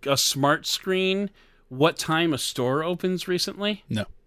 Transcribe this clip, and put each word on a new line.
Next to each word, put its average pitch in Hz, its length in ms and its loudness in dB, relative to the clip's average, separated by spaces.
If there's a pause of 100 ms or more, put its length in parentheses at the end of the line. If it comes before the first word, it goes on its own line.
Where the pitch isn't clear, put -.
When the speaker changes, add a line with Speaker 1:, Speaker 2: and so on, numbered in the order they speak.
Speaker 1:
a 139 100 2
smart 143 480 2
screen 190 640 0 (400)
what 151 260 4
time 165 380 2
a 127 60 0
store 131 440 0
opens 180 440 -2
recently? 196 600 -2
Speaker 2:
No. 107 180 -2 (220)